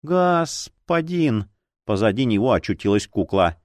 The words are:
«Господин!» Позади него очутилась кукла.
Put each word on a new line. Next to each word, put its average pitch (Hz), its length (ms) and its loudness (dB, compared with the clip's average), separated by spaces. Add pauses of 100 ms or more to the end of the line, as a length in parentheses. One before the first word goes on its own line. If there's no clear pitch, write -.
«Господин!» 165 1400 -2 (400)
Позади 107 380 0
него 117 280 2
очутилась 101 540 0
кукла. 92 580 0